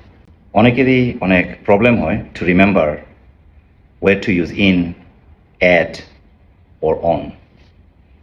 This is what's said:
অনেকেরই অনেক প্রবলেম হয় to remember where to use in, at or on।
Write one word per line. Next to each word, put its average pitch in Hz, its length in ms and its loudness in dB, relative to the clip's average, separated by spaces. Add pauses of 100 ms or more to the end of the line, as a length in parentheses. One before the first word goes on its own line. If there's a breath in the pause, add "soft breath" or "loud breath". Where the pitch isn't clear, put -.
(520)
অনেকেরই 123 680 2
অনেক 92 260 0 (180)
প্রবলেম 107 380 2
হয় 80 200 -4 (180)
to 85 60 -4
remember 90 480 2 (1080)
where 98 220 2
to - 40 -4
use 87 280 -4
in, 95 240 2 (800)
at 87 380 2 (840)
or 80 200 0
on। 85 160 0 (1040)